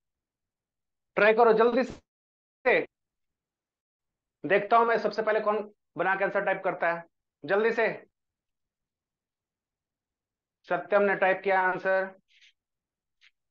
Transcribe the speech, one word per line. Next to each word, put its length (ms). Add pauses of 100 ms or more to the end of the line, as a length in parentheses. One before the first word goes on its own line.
(1160)
ट्राई 160
करो 200
जल्दी 300
से। 1000 (1600)
देखता 340
हूं 80
मैं 120
सबसे 240
पहले 180
कौन 300 (280)
बना 180
के 100
आंसर 200
टाइप 180
करता 300
है, 100 (400)
जल्दी 280
से। 160 (2750)
सत्यम 340
ने 140
टाइप 280
किया 180
आंसर, 440 (1500)